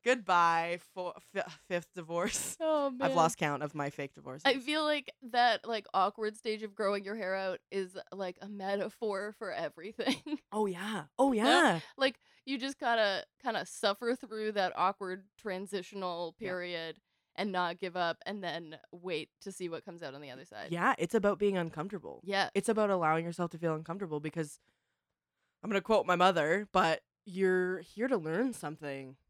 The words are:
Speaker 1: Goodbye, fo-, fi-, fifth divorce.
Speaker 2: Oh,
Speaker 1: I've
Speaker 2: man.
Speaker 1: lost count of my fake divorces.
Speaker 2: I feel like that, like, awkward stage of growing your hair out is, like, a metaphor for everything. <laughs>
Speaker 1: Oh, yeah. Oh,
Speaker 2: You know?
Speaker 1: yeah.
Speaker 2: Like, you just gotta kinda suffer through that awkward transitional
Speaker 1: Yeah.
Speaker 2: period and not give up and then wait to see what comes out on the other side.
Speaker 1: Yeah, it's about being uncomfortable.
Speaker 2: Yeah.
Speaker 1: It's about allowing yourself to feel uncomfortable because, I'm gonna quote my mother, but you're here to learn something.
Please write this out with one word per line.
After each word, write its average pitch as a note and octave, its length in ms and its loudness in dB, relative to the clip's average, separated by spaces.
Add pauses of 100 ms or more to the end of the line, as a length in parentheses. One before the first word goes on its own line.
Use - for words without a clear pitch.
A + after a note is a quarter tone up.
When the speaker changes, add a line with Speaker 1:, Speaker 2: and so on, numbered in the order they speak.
Speaker 1:
Goodbye, F3 760 4 (160)
fo-, F3+ 180 -6 (180)
fi-, G3 120 -2 (240)
fifth F3 260 -2
divorce. E3+ 680 -4
Speaker 2:
Oh, D#4 280 2
Speaker 1:
I've B3+ 100 -4
Speaker 2:
man. C4+ 180 2
Speaker 1:
lost E3 220 4
count C#3+ 240 0
of D3 140 -6
my C#3+ 160 -2
fake C#3 240 -8
divorces. C#3+ 320 -14
Speaker 2:
I C#4 100 4
feel D4+ 260 -2
like D4+ 280 -2 (180)
that, A#3+ 380 2
like, A3 260 -4
awkward G#3+ 420 0
stage G#3+ 280 -4
of G3+ 100 -10
growing G3+ 320 0
your G#3 100 -6
hair F#3+ 200 -2
out F#3+ 240 -2 (100)
is, F#3+ 260 -4 (160)
like, F#3 300 -6
a G3 80 -12
metaphor G3+ 880 -4
for G3 160 -8
everything. G3 600 -4 (100)
<laughs> D4 260 -8
Speaker 1:
Oh, G#3+ 140 0
yeah. F#3+ 380 -4 (160)
Oh, C4+ 140 6
Speaker 2:
You G#3+ 100 2
know? C4 60 6
Speaker 1:
yeah. B3+ 300 6 (180)
Speaker 2:
Like, C4+ 200 0 (300)
you C4+ 100 -2
just C4+ 220 -6
gotta A3 460 2 (180)
kinda A3 240 -2
suffer A#3 480 0
through G#3+ 380 -6
that F#3+ 220 2
awkward F#3+ 500 -2 (120)
transitional F#3 1000 -6
Speaker 1:
Yeah. G#3+ 100 -6
Speaker 2:
period F3 480 -6 (380)
and G3+ 160 -2
not F3 260 0
give F#3 180 -6
up E3+ 300 2
and G3 180 -6
then D#3+ 360 -8 (120)
wait F3 380 -4 (120)
to G3 100 -10
see F3+ 180 -6
what D#3+ 160 -8
comes E3+ 160 -14
out C#3 140 -8
on D3 60 -14
the C#3 100 -14
other C3 140 -14
side. G#2 260 -12
Speaker 1:
Yeah, F3+ 260 2
it's E3+ 160 0
about G3+ 240 4
being G3+ 200 2
uncomfortable. E3 680 -6
Speaker 2:
Yeah. G3 300 2
Speaker 1:
It's G3+ 140 2
about G#3+ 200 4
allowing E3 340 4
yourself E3+ 280 -2
to E3 80 -12
feel E3 160 0
uncomfortable D#3+ 440 -6
because, D#3 400 -4 (1040)
I'm G#3+ 60 -6
gonna G3 120 2
quote G#3+ 240 4
my F3+ 100 4
mother, F3+ 560 4
but D#3+ 300 4 (240)
you're F#3 540 2
here G#3 280 -6
to A#3+ 100 2
learn F3+ 360 0
something. C#3 640 -8 (140)